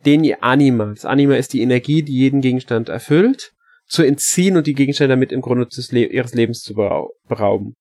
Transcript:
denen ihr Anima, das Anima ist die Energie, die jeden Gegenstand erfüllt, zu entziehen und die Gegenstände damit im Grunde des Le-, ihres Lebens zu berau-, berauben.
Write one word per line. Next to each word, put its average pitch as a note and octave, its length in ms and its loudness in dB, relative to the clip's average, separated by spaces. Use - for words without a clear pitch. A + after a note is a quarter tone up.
denen D3+ 180 4
ihr - 180 -2
Anima, B2+ 440 2
das G#2+ 180 -12
Anima C#3 300 2
ist B2+ 180 -2
die B2 80 -2
Energie, B2+ 420 0
die C#3+ 140 -6
jeden C3+ 240 2
Gegenstand B2 480 -2
erfüllt, F3+ 640 0
zu - 160 0
entziehen F3+ 540 2
und D3+ 100 0
die D3 80 -2
Gegenstände C#3 380 0
damit C3 200 0
im C3 100 -4
Grunde B2 240 -2
des - 260 -12
Le-, A#2+ 140 2
ihres A#2+ 260 -6
Lebens A#2 300 -2
zu G#2 120 -14
berau-, F#2 360 -2
berauben. A#2 520 -2